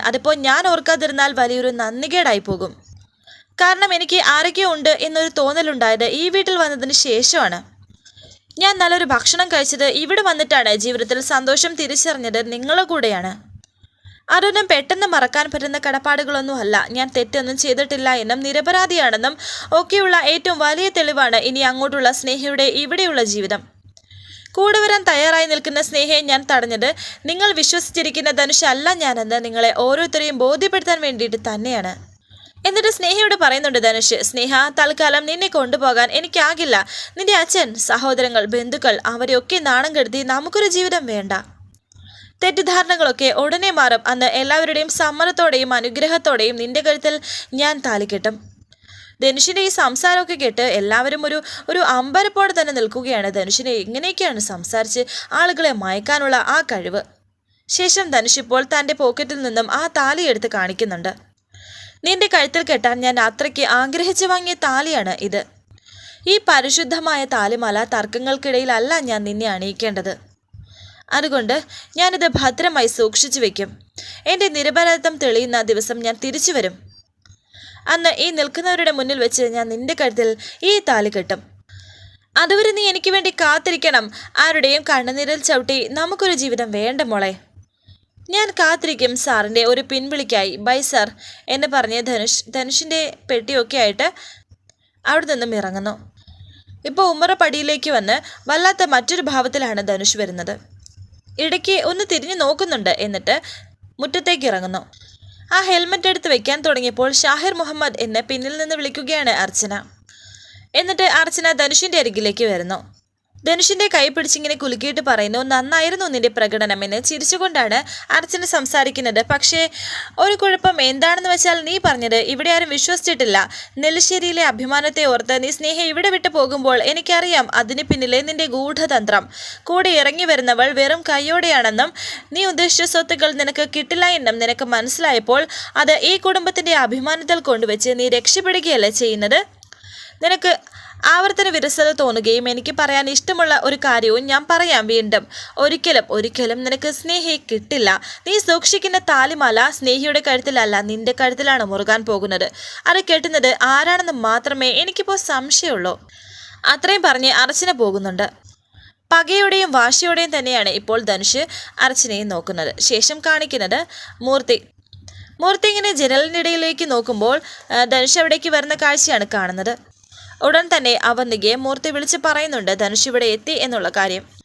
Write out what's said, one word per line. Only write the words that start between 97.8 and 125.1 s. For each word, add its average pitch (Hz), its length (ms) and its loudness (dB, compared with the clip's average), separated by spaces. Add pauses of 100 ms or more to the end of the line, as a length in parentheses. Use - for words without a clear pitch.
വന്ന് 220 260 0 (320)
വല്ലാത്ത 370 340 2
മറ്റൊരു 302 400 0
ഭാവത്തിലാണ് 254 640 -2
ധനുഷ് 202 300 0
വരുന്നത്. 180 360 -6 (880)
ഇടയ്ക്ക് 349 420 0
ഒന്ന് 370 300 -2
തിരിഞ്ഞു 339 220 -2
നോക്കുന്നുണ്ട്. 285 560 0
എന്നിട്ട് 208 520 -2 (580)
മുറ്റത്തേക്ക് 277 460 -2
ഇറങ്ങുന്നു. 185 360 -4 (720)
ആ 370 60 4
ഹെൽമെറ്റ് 359 480 0
എടുത്ത് 359 200 0
വെക്കാൻ 269 320 0
തുടങ്ങിയപ്പോൾ 254 520 -2
"ഷാഹിർ 302 420 0
മുഹമ്മദ്" 302 460 -4
എന്ന് 226 200 -2
പിന്നിൽ 262 360 -6
നിന്ന് 311 200 -4
വിളിക്കുകയാണ് 285 540 -4
അർച്ചന. 190 440 -2 (1000)
എന്നിട്ട് 359 320 0 (140)
അർച്ചന 330 320 0
ധനുഷിൻ്റെ 302 460 0
അരികിലേക്ക് 214 460 0
വരുന്നു. 185 580 -4 (440)
ധനുഷിൻ്റെ 370 480 2
കൈ 285 140 4
പിടിച്ചിങ്ങനെ 302 460 -4
കുലുക്കിയിട്ട് 269 460 -6
പറയുന്നു, 226 420 0
"നന്നായിരുന്നു 320 640 0
നിന്റെ 247 220 0
പ്രകടനം" 214 560 -2
എന്ന് 202 180 -4
ചിരിച്ചുകൊണ്ടാണ് 311 760 0 (340)
അർച്ചന 330 320 -2
സംസാരിക്കുന്നത്. 269 760 0 (100)
"പക്ഷേ 330 320 2 (560)
ഒരു 403 240 4
കുഴപ്പം 370 400 2
എന്താണെന്ന് 339 480 2
വെച്ചാൽ 349 340 2
നീ 330 100 -4 (100)
പറഞ്ഞത് 233 340 2 (140)
ഇവിടെ 302 180 0
ആരും 339 180 2
വിശ്വസിച്ചിട്ടില്ല. 285 680 0 (400)
നെല്ലിശ്ശേരിയിലെ 339 680 0
അഭിമാനത്തെ 285 580 0
ഓർത്ത് 247 380 0